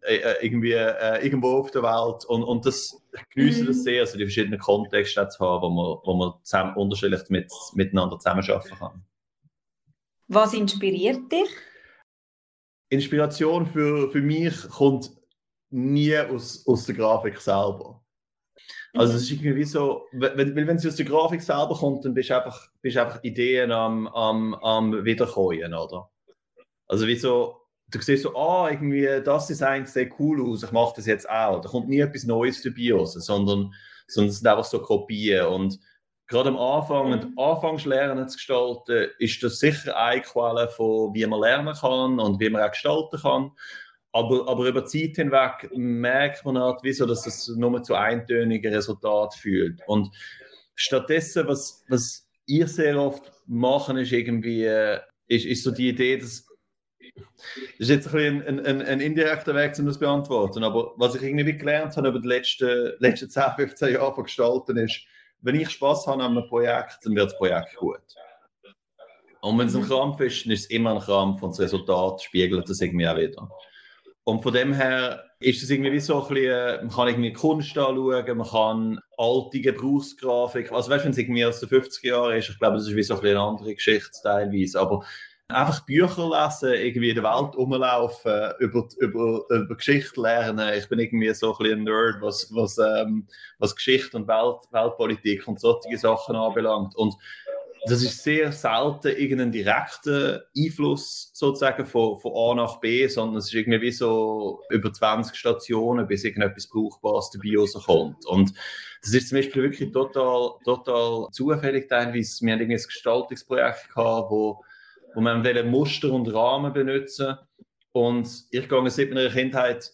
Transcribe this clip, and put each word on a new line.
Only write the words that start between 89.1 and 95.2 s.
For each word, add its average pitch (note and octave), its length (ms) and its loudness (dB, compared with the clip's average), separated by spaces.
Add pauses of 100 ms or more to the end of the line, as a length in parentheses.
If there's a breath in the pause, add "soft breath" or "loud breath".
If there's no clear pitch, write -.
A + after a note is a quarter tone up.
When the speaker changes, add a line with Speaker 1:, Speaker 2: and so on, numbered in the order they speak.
Speaker 1:
über A2 280 0
Geschichte C#3+ 440 0
lernen. A2 580 0
Ich G2+ 100 -8
bin A#2 120 0
irgendwie A2 340 0
so A2+ 180 0
ein - 60 -6
bisschen G#2+ 200 2
ein G#2+ 60 -4
Nerd, A2 360 2
was, G#2 340 -6
was, A2 240 0
ähm, A2 480 2 (320 loud breath)
was G#2 160 -2
Geschichte C3 420 0
und G#2 120 -6
Welt, A2+ 300 2 (120)
Weltpolitik A2 800 0